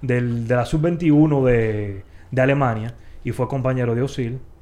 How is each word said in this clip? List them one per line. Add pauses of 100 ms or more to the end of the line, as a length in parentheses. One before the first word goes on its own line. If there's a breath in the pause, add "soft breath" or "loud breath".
del,
de
la
sub-veintiuno
de, (280 soft breath)
de
Alemania (280 soft breath)
y
fue
compañero
de
Özil, (240)